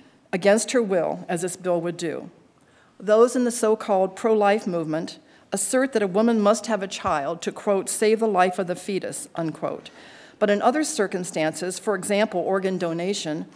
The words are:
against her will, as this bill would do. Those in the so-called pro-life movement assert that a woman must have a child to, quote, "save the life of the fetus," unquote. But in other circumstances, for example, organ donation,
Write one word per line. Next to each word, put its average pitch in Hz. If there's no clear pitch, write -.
against 202
her 247
will, 180
as 175
this 180
bill 175
would 170
do. 156
Those 220
in 247
the 233
so-called 214
pro-life 214
movement 165
assert 262
that 208
a 196
woman 220
must 226
have 208
a 196
child 165
to, 202
quote, -
"save 220
the 226
life 185
of 185
the 180
fetus," 180
unquote. 160
But 208
in 202
other 294
circumstances, 180
for 208
example, 202
organ 190
donation, 170